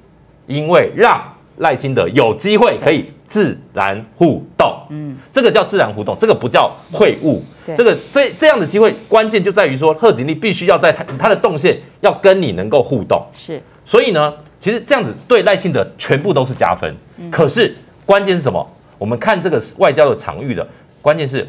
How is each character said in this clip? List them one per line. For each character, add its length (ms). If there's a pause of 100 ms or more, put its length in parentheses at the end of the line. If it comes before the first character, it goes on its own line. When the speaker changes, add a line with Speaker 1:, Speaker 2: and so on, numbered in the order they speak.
(480)
Speaker 1:
因 200
为 280
让 260 (360)
赖 180
清 180
德 160
有 240
机 240
会 240
可 80
以 220 (160)
自 280 (180)
然 300 (120)
互 260 (160)
动。 160 (160)
Speaker 2:
嗯。 280 (160)
Speaker 1:
这 80
个 100
叫 120
自 140
然 160
互 100
动， 140
这 80
个 80
不 140
叫 240 (200)
会 300
晤。 180 (260)
Speaker 2:
对。 100
Speaker 1:
这 80
个， 120 (180)
这， 180
这 160
样 100
的 80
机 140
会， 160 (140)
关 200
键 140
就 80
在 160
于 80
说， 180
贺 180
锦 140
丽 80
必 200
须 140
要 100
在 140
他， 120 (140)
他 120
的 60
动 220
线 200 (220)
要 140
跟 280
你 120
能 160
够 120
互 220
动。 200 (100)
Speaker 2:
是。 280 (240)
Speaker 1:
所 180
以 80
呢， 200 (280)
其 120
实 80
这 140
样 100
子 80 (160)
对 140
赖 140
清 180
德 120 (120)
全 240
部 100
都 140
是 80
加 220
分。 200 (220)
Speaker 2:
嗯。 140
Speaker 1:
可 160
是 280 (300)
关 180
键 120
是 60
什 100
么？ 160 (320)
我 60
们 120
看 240
这 80
个 120 (160)
外 140
交 180
的 60
场 280
域 100
的， 140 (340)
关 160
键 100
是 220